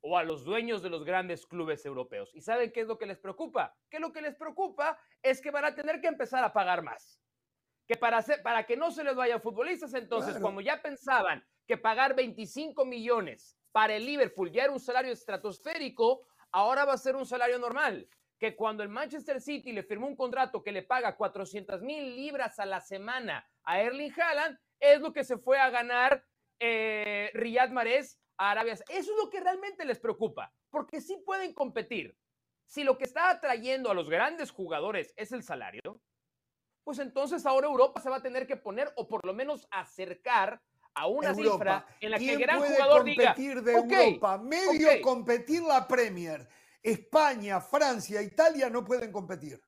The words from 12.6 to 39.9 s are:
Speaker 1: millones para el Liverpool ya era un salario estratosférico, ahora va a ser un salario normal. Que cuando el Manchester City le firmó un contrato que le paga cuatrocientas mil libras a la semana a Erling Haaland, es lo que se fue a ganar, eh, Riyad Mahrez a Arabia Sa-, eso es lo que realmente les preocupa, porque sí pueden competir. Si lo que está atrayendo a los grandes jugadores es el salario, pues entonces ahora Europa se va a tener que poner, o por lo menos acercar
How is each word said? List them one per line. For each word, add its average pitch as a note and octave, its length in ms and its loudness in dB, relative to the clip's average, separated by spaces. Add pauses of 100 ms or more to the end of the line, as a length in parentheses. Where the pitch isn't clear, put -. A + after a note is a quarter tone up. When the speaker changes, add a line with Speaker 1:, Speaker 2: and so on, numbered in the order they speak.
Speaker 1:
millones A3+ 720 -4 (140)
para G#3+ 240 2
el A3 100 -6
Liverpool A3 460 0
ya B3 140 0
era C#4 80 2
un C4 60 -6
salario B3+ 320 -2
estratosférico, A#3 1160 -2 (240)
ahora B3 340 4
va C#4 80 2
a C4 60 0
ser C4 160 -2
un C4+ 100 -6
salario B3 320 0
normal. A#3+ 500 -2 (300)
Que A3 180 -4
cuando A3 280 -4
el G3+ 60 -8
Manchester C4 520 -6
City C4 300 -8
le G3+ 100 -6
firmó G#3 240 -8
un C#4+ 100 -6
contrato B3+ 460 -2
que G#3 100 -8
le F#3+ 120 -8
paga B3 340 -2
cuatrocientas F#3+ 640 -6
mil C4+ 340 -8
libras C#4 440 -8
a G3+ 80 -6
la F#3+ 120 -6
semana G3+ 680 -10 (140)
a F3+ 180 0
Erling C4 380 -4
Haaland, D#4 400 -2 (200)
es C#4+ 220 8
lo D#4+ 120 -6
que C#4+ 100 -2
se B3 160 -4
fue C4 180 4
a C4 140 6
ganar, B3 520 2 (360)
eh, G#3+ 760 -2
Riyad A#3 380 2
Mahrez B3+ 480 0 (180)
a G3 140 2
Arabia A3 240 -2
Sa-, - 140 -16
eso F#4 220 -6
es G#4+ 120 -2
lo A4 60 -6
que G4+ 100 -8
realmente F#4+ 460 -4
les B3 120 -2
preocupa, G#3 560 -6 (160)
porque D4 300 -6
sí E4 160 -10 (100)
pueden F#4+ 280 -4
competir. A3 640 -6 (480)
Si - 180 -8
lo C4 140 4
que C4 80 -4
está E4 240 2
atrayendo C4 600 0
a G3+ 40 4
los E3 160 -2
grandes C4+ 420 0
jugadores E3+ 640 -4
es G#3+ 160 -10
el B3 100 -8
salario, B2+ 600 -12 (840)
pues C#4+ 160 -8
entonces C#4 460 -4
ahora C4+ 220 4
Europa C4 340 4
se C4+ 80 -6
va C4 80 -2
a C4 40 -6
tener C4 240 -4
que C4 120 -6
poner, B3 400 -6
o A#3 100 -6
por G3+ 180 -6
lo F#3+ 80 -2
menos C4+ 380 -6
acercar F#3+ 880 -2 (320)